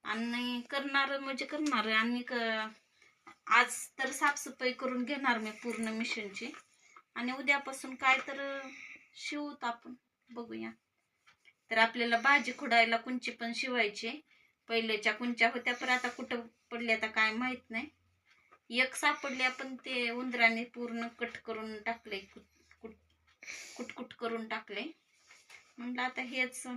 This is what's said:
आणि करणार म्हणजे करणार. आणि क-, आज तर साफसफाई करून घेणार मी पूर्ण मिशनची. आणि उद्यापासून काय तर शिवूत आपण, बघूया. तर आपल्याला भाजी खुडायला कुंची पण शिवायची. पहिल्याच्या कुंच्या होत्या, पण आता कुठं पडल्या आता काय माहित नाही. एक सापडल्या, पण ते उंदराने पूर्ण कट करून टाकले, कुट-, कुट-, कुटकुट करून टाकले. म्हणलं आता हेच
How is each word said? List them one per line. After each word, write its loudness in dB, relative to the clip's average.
आणि 0
करणार 2
म्हणजे -4
करणार. 0
आणि 4
क-, -2
आज 6
तर 0
साफसफाई 0
करून -2
घेणार 2
मी -4
पूर्ण -2
मिशनची. -4
आणि -2
उद्यापासून -2
काय 4
तर -6
शिवूत -6
आपण, -6
बघूया. -8
तर 4
आपल्याला 6
भाजी 6
खुडायला 6
कुंची -2
पण -6
शिवायची. 0
पहिल्याच्या 2
कुंच्या 2
होत्या, 0
पण -4
आता 2
कुठं -4
पडल्या 2
आता -2
काय 2
माहित -2
नाही. -6
एक 2
सापडल्या, 2
पण -8
ते -2
उंदराने 2
पूर्ण -6
कट -4
करून -6
टाकले, -6
कुट-, -20
कुट-, -20
कुटकुट -10
करून -4
टाकले. -6
म्हणलं -4
आता -2
हेच -2